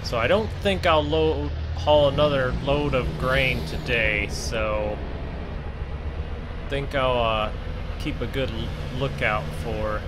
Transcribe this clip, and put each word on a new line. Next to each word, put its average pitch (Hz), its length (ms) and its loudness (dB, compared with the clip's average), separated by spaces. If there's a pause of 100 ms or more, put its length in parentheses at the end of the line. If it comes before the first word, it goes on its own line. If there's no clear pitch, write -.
So - 160 -2
I 113 80 2
don't 208 220 2 (120)
think 190 240 0
I'll 160 180 6
load, 151 460 2 (260)
haul 151 340 6
another 139 420 4 (120)
load 139 300 2
of 127 140 2 (120)
grain 127 460 2
today, 107 640 0
so 107 680 -2 (1700)
I - 40 -6
think 139 240 -4
I'll, 131 240 2
uh, 110 340 2 (480)
keep - 220 -4
a 120 60 -2
good 131 240 -2
l-, - 480 -4
lookout 113 440 0 (200)
for 107 440 -2